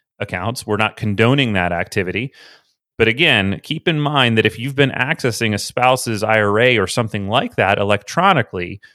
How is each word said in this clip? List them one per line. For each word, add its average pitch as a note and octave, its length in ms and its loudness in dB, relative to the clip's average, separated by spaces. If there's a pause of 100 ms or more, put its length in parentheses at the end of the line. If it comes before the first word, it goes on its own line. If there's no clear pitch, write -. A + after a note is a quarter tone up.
(180)
accounts. G#2 480 -8
We're G#2 120 -2
not G#2+ 180 -2
condoning A2+ 560 2
that F2+ 200 0
activity. F#2 600 -4 (680)
But A2+ 100 4
again, A2+ 540 2
keep - 260 -6
in D#3+ 100 2
mind C#3 380 2
that A2 80 4
if G#2+ 140 0
you've C#3+ 180 -8
been C#3 140 2
accessing B2 640 -2
a G2+ 40 -2
spouse's B2 640 0
I A2 180 2
R G#2 180 2
A B2 180 4
or F#2+ 100 0
something G#2 420 -4
like C3 280 -2
that G2 220 2
electronically, G2+ 1040 -2 (140)